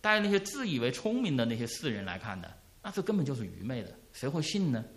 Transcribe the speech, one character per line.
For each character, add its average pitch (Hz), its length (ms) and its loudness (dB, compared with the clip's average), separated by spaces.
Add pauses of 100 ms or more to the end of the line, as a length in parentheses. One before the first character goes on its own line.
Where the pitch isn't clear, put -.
但 214 160 6
是 214 40 4
那 202 80 4
些 196 100 6
自 240 280 -4
以 143 100 2
为 120 120 4
聪 226 320 0
明 170 120 2
的 120 120 4
那 117 100 0
些 117 100 -2
世 - 240 -4
人 101 140 -2
来 92 140 -4
看 98 240 -6
呢， - 60 -12 (340)
那 202 80 -6
这 202 100 -4
根 214 160 2
本 165 80 4
就 139 100 -2
是 113 120 -4
愚 87 160 -10
昧 120 200 -4
的， - 140 -12 (160)
谁 - 160 -4
会 156 140 0
信 180 280 2
呢？ 113 140 0 (120)